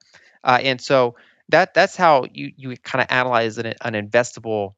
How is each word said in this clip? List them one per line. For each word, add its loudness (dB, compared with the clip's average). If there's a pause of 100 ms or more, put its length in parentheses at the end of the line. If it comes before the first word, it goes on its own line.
(420)
Uh, 2
and -2
so 0 (340)
that, 2
that's 2
how 4
you, -14
you -12
kinda -4
analyze 0
an, -8
an -6
investable -2